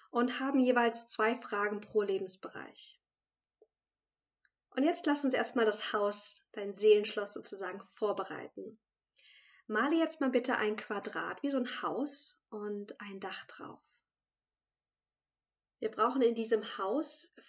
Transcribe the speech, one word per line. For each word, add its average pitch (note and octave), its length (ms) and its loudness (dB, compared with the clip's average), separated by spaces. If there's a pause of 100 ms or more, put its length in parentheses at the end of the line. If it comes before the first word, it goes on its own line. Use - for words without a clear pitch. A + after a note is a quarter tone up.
(140)
und B3 240 2
haben C4+ 220 2
jeweils A#3+ 480 4
zwei A3+ 260 2
Fragen G#3 460 -2
pro G#3 220 0
Lebensbereich. - 960 -6 (1700)
Und C4 140 2
jetzt E4+ 220 2
lass C#4+ 180 0
uns B3+ 100 2
erstmal A#3 300 2
das G#3+ 280 0
Haus, G3+ 600 -2
dein G3+ 200 -8
Seelenschloss G#3 600 6
sozusagen, F#3+ 500 -10 (120)
vorbereiten. G3+ 880 -6 (840)
Male B3 300 2
jetzt E4 240 0
mal C4+ 100 2
bitte B3 260 2
ein G#3+ 200 0
Quadrat, F#3 680 -6
wie C#4+ 80 -2
so C#4 60 0
ein B3 260 -4
Haus G3 680 -6
und G#3 520 -8
ein G3+ 180 -12
Dach F#3+ 280 -10
drauf. - 360 -16 (2000)
Wir A3 100 -2
brauchen B3+ 320 2
in A#3 140 6
diesem A3+ 420 0
Haus G#3+ 500 -2 (200)